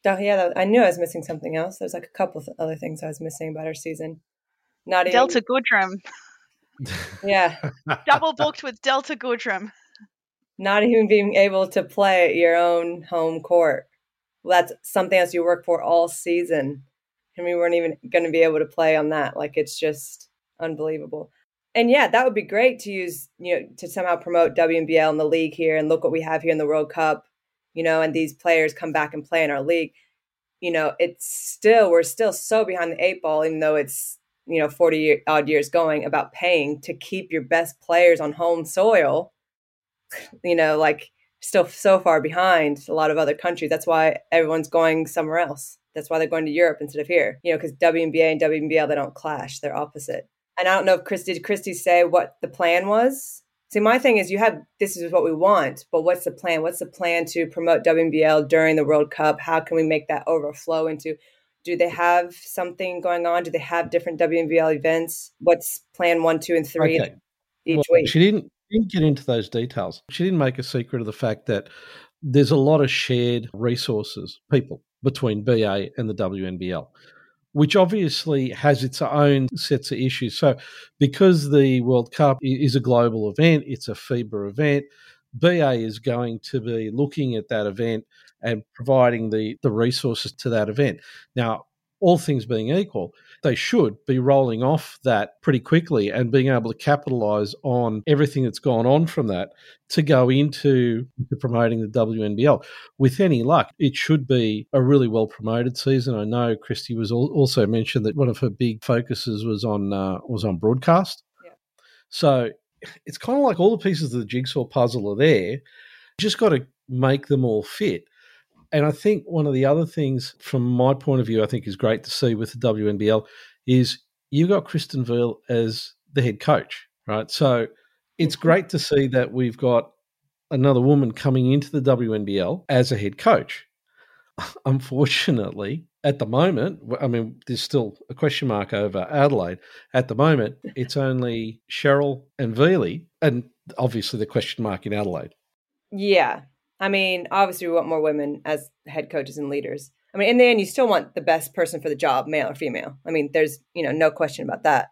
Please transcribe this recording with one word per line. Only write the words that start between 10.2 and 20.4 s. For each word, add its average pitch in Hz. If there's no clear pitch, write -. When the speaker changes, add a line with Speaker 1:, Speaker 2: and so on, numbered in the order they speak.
Speaker 1:
Not 196
even 220
being 208
able 190
to 185
play 185
at -
your 170
own 170
home 165
court. 165
Well, 180
that's 180
something 185
else 175
you 170
work 170
for 165
all 170
season. 165
And 175
we 175
weren't 170
even 165
gonna 170
be 165
able 160
to 156
play 156
on 151
that. 151
Like, 147
it's 151
just -